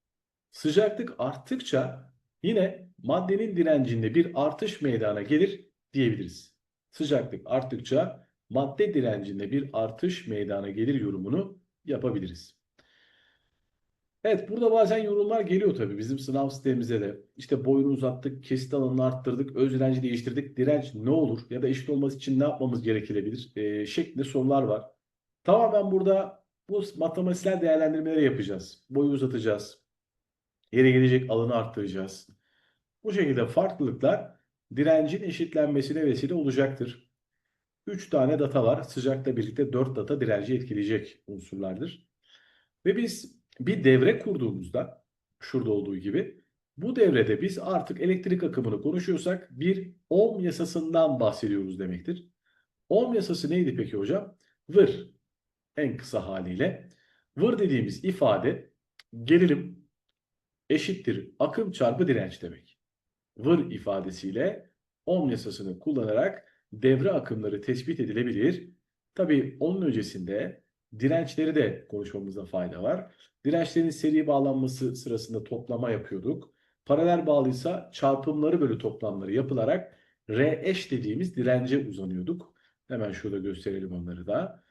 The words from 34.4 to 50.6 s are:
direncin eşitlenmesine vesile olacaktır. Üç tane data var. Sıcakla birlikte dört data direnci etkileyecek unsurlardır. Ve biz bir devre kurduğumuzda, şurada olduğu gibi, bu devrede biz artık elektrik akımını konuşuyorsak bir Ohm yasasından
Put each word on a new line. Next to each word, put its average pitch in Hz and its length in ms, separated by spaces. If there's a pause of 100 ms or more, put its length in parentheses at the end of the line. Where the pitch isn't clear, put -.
direncin 156 460
eşitlenmesine 151 840
vesile 139 280
olacaktır. 135 800 (760)
Üç 196 240
tane 143 280
data 135 260
var. 113 180
Sıcakla 131 540
birlikte 120 360
dört 131 240
data 139 240
direnci 107 340
etkileyecek 107 720
unsurlardır. 98 840 (800)
Ve 190 100
biz - 460 (180)
bir 170 240
devre 131 340
kurduğumuzda, - 840 (360)
şurada 113 300
olduğu 101 260
gibi, - 480 (320)
bu 233 200
devrede 123 460
biz - 160
artık - 420
elektrik 180 420
akımını 113 400
konuşuyorsak 175 800
bir 185 320 (180)
Ohm 208 300
yasasından 160 800